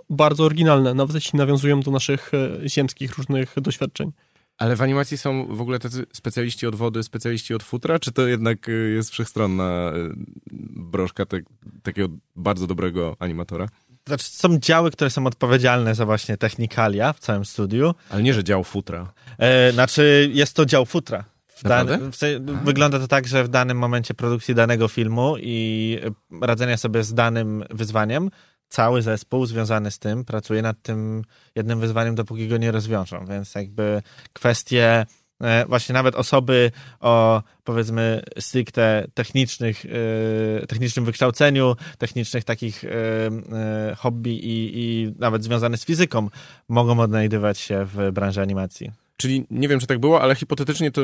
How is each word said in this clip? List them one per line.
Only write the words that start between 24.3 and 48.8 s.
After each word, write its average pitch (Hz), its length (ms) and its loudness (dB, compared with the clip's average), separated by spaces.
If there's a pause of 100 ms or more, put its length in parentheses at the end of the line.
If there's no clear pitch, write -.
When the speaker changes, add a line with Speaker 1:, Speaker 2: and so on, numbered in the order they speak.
Speaker 3:
danego 117 340 4
filmu 120 520 0
i, 110 580 -2 (420)
e, 123 60 -2
radzenia 117 300 0
sobie 113 280 0
z 110 100 -6
danym 113 560 0
wyzwaniem, 110 600 -2 (420)
cały 120 300 4
zespół 113 440 -2
związany 110 440 -2
z - 80 -10
tym 113 260 -4
pracuje 110 380 -4
nad 110 200 -4
tym 110 420 -6 (300)
jednym 113 260 -2
wyzwaniem, 113 340 0
dopóki 110 340 -4
go 117 80 0
nie 113 160 0
rozwiążą. 104 540 -4
Więc 98 280 -10
jakby 104 480 -4 (300)
kwestie, 117 720 2 (340)
e, 117 260 2
właśnie 123 260 0
nawet 127 220 2
osoby 123 560 4 (300)
o, 113 420 4 (220)
powiedzmy, 113 580 -2 (160)
stricte 113 760 0
technicznych, 120 680 -2 (800)
e, - 40 -10
technicznym 120 380 -2
wykształceniu, 127 720 2 (220)
technicznych 117 460 -4
takich, 113 400 -6
e, - 40 -10 (1000)
e, 107 40 -8
hobby 120 360 -4
i, 113 440 -4
i 113 440 -4
nawet 110 260 0
związane 117 320 0
z - 80 -8
fizyką 156 440 0 (400)
mogą 117 320 4
odnajdywać 107 580 2
się 98 260 -2
w 98 280 -2
branży 98 280 -2
animacji. 98 500 -4 (260)